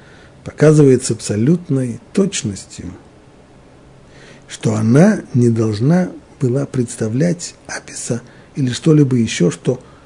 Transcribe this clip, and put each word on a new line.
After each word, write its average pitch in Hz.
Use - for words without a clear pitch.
показывает 147
с -
абсолютной 123
точностью, -
что -
она 131
не 120
должна 117
была 135
представлять 127
аписа -
или 131
что-либо 143
ещё, 123
что -